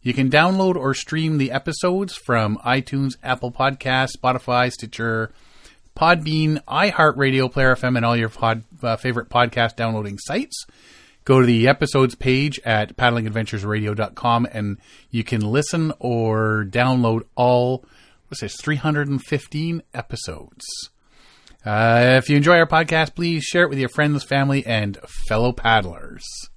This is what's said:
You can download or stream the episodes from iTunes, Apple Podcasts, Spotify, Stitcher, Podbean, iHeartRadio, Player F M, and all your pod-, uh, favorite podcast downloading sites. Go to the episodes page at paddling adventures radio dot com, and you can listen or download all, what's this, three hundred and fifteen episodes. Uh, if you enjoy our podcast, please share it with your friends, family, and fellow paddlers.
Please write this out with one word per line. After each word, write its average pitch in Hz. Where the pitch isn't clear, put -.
You 120
can 131
download 180
or 135
stream 156
the 135
episodes 180
from 110
iTunes, 135
Apple 127
Podcasts, 135
Spotify, 127
Stitcher, 113
Podbean, 156
iHeartRadio, 135
Player 131
F 123
M, 127
and 117
all 117
your 113
pod-, 113
uh, 113
favorite 117
podcast 120
downloading 107
sites. -
Go 131
to 123
the 120
episodes 135
page 135
at 107
paddling 117
adventures 107
radio 107
dot 104
com, 117
and 104
you 113
can 110
listen 151
or 110
download 120
all, 123
what's -
this, 104
three 151
hundred 147
and 139
fifteen 160
episodes. -
Uh, 117
if 127
you 147
enjoy 165
our 165
podcast, 160
please 170
share 175
it 170
with 139
your 127
friends, 147
family, 139
and 104
fellow 113
paddlers. -